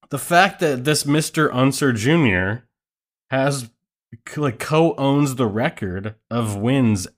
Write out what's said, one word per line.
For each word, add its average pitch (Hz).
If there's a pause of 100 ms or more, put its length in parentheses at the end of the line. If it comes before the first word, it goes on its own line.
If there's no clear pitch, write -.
the 139
fact 175
that 135
this 147
Mister 151
Unser 135
Junior 113 (640)
has, 135 (600)
c-, -
like, 139
co-owns 143
the 120
record 104 (160)
of 113
wins 110